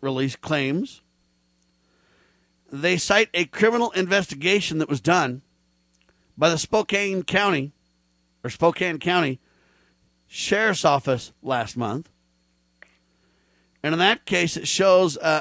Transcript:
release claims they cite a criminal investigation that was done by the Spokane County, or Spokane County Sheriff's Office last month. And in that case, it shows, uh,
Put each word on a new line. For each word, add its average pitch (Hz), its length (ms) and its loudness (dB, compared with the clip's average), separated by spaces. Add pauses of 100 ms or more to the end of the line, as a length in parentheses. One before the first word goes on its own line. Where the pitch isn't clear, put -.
release 135 340 -4
claims 151 640 -4 (1700)
they 165 280 -2
cite 214 340 2
a 175 140 0
criminal 233 460 2
investigation 185 840 -2
that 151 140 -2
was 135 100 -2
done 139 400 0 (960)
by 156 140 4
the 160 80 0
Spokane 196 640 -2
County, 180 500 0 (720)
or 123 60 -8
Spokane 170 480 0
County 165 420 0 (880)
Sheriff's 202 560 0
Office 139 480 0 (100)
last 123 320 -4
month. 120 360 -6 (1700)
And 156 120 0
in 165 60 0
that 208 260 2
case, 175 320 -2
it 151 100 -6
shows, 185 480 4
uh, 156 240 0